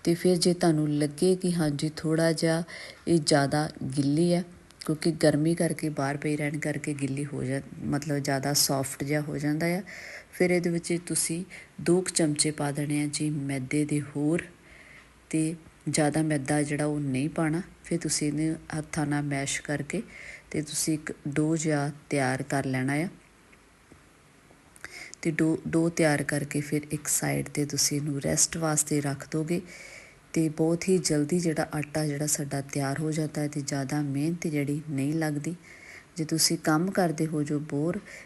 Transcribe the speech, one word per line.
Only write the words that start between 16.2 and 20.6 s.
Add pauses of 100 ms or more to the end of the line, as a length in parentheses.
ਮੈਦਾ
ਜਿਹੜਾ
ਉਹ
ਨਹੀਂ
ਪਾਉਣਾ। (220)
ਫਿਰ
ਤੁਸੀਂ
ਇਹਨੂੰ
ਹੱਥਾਂ
ਨਾਲ
ਮੈਸ਼
ਕਰਕੇ (480)
ਤੇ